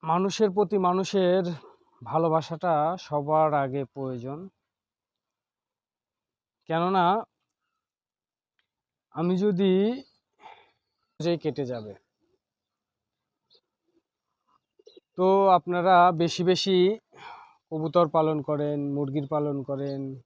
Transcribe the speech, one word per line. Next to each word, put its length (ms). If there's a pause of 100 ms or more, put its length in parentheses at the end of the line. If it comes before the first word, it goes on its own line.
মানুষের 480
প্রতি 280
মানুষের 640 (580)
ভালোবাসাটা 720 (260)
সবার 540
আগে 320
প্রয়োজন, 540 (2250)
কেননা 360 (2000)
আমি 220
যদি, 340 (1500)
যেই 180
কেটে 280
যাবে। 280 (3250)
তো 120 (220)
আপনারা 460 (160)
বেশি 320
বেশি 340 (880)
কবুতর 440
পালন 320
করেন, 360 (160)
মুরগির 340
পালন 360
করেন 360 (260)